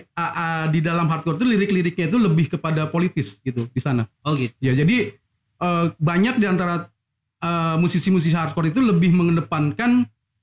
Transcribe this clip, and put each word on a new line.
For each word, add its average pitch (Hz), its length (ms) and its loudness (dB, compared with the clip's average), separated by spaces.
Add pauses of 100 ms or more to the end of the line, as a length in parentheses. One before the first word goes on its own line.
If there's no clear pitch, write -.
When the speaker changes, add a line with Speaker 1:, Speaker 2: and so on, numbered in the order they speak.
(140)
Speaker 1:
a, 170 100 -4
a, 165 220 -4 (180)
di 160 140 0
dalam 165 320 0
hardcore 160 260 -2
itu 247 120 -2
lirik-liriknya 185 580 0
itu 160 100 -2
lebih 170 320 4
kepada 156 380 -2
politis 170 540 -2
gitu 120 260 -4
di 127 160 -6
sana. 123 240 -2 (160)
Speaker 2:
Oh 147 100 -6
gitu. 127 260 -4
Speaker 1:
Ya 131 140 0
jadi, 170 460 0 (400)
eh, 170 340 0
banyak 185 460 0
di 202 80 2
antara, 175 400 -2 (500)
eh, 165 400 -2
musisi-musisi 170 540 0
hardcore 160 400 0
itu 202 80 -2
lebih 185 320 4
mengedepankan 170 960 2 (360)